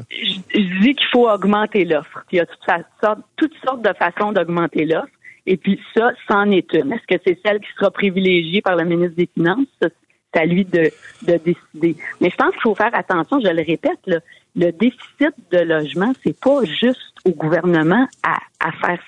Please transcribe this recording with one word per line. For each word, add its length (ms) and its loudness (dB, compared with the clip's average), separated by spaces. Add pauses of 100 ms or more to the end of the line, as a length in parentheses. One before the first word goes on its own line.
(100)
Je, 260 -6 (180)
je 260 0
dis 140 4
qu'il 180 -2
faut 160 4
augmenter 560 0
l'offre. 480 -4
Il 40 -2
y 40 4
a 60 0
toute 180 -20
fa-, 140 0 (240)
sorte, 160 0 (180)
toutes 160 -2 (100)
sortes 200 -4
de 160 2
façons 340 -2
d'augmenter 540 0
l'offre. 260 -4 (320)
Et 140 0
puis 200 -2 (160)
ça, 180 2 (140)
c'en 240 2
est 220 2
une. 200 0
Est-ce 140 -8 (100)
que 60 -4
c'est 220 0
celle 160 0
qui 80 -18 (100)
sera 120 2
privilégiée 720 0
par 140 0
le 100 0
ministre 300 0
des 180 0
Finances ? 320 0 (160)
Ça, 60 0 (440)
c'est 80 0
à 60 2
lui 180 0
de, 260 0 (360)
de 180 2
décider. 560 -2 (220)
Mais 80 2
je 60 -10
pense 160 2
qu'il 100 -10
faut 120 2
faire 200 0
attention, 440 -2
je 100 0
le 180 0
répète, 400 -2
là, 140 -2 (360)
le 160 0
déficit 600 -2 (200)
de 60 2
logement, 540 0 (120)
c'est 140 -2
pas 260 2
juste 340 -2 (260)
au 60 4
gouvernement 760 2 (180)
à, 140 -2 (200)
à 140 -4
faire 340 -4